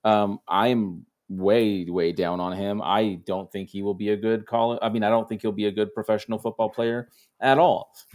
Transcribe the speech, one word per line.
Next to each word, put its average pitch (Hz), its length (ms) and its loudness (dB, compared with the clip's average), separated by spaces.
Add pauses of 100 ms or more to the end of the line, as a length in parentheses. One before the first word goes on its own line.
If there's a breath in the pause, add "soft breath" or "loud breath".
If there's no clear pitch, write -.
Um, 104 460 2
I'm 104 580 0 (220)
way, 98 560 2
way 87 280 0
down 87 280 -2
on 90 120 -4
him. 101 300 -4
I 101 420 0
don't 95 260 -6
think 98 180 -10
he 98 140 -10
will 101 120 -2
be 104 160 -4
a 104 60 2
good 110 300 -2
college, 117 360 0
I 113 60 -2
mean, 110 160 0
I 104 40 2
don't 113 200 2
think 107 140 -8
he'll 110 100 -2
be 104 140 -2
a 104 60 0
good 101 220 -2
professional 110 440 -2
football 110 320 -4
player 117 380 -4 (320 soft breath)
at 135 180 4
all. 156 340 2 (220)